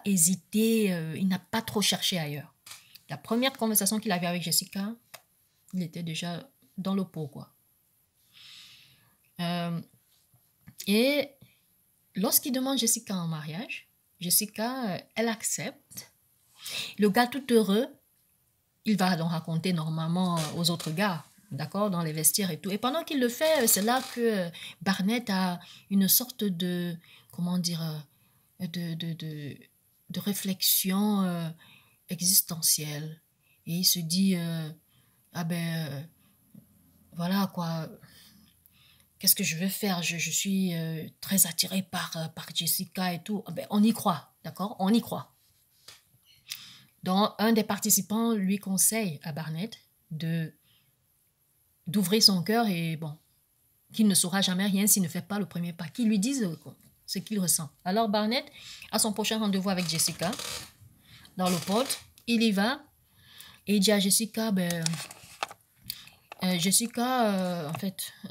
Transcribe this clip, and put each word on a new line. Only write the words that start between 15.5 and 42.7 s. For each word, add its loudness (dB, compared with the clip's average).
Le 4
gars 4
tout -6
heureux, 6
il 4
va 4
donc 0
raconter -2
normalement 0
aux 0
autres -4
gars, -2
d'accord, -2
dans -2
les -2
vestiaires 2
et -6
tout. -6
Et 0
pendant -2
qu'il -2
le 4
fait, 2
euh, 4
c'est 4
là 2
que, -6
euh, 0
Barnett 0
a 0
une 4
sorte 0
de, -2
comment -2
dire, -2
euh, -4
de, -6
de, -6
de, -10
de -6
réflexion, 0
euh, -2
existentielle. 0
Et -4
il 2
se 2
dit, 2
euh, « -4
Ah -4
ben, -2
euh, -8
voilà 0
quoi, -4
qu'est-ce 4
que -2
je -2
vais -2
faire ? 0
Je, -2
je -2
suis, 0
euh, -4
très 2
attiré -2
par, -6
euh, -4
par -14
Jessica -2